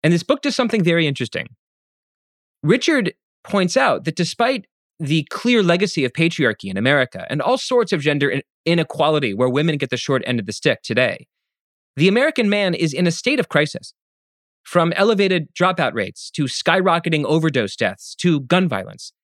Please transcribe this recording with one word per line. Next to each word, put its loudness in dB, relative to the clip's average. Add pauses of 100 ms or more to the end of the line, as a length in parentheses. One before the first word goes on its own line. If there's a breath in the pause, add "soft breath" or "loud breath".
And 4
this 2
book 0
does -2
something 0
very 2
interesting. -6 (1120)
Richard 2 (320)
points 0
out 2
that -4
despite 0 (340)
the 0
clear 2
legacy 2
of -2
patriarchy 0
in -8
America 0
and -4
all 0
sorts 0
of -2
gender 0
in-, -2 (240)
inequality 0
where 0
women 0
get -4
the -4
short -2
end -2
of -8
the -10
stick -2
today, 0 (680)
the 4
American 2
man 0
is -2
in 0
a 2
state -2
of -2
crisis, -2 (680)
from 0
elevated 2
dropout 0
rates -6
to -4
skyrocketing 0
overdose 0
deaths -4
to 0
gun 2
violence. -8 (100)